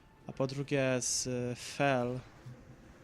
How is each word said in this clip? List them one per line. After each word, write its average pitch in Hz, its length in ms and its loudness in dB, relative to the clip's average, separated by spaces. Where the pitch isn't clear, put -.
a 151 60 -8
po 135 140 0
drugie 131 520 2
z, - 280 0
e, 123 280 -2
Fel, 127 640 2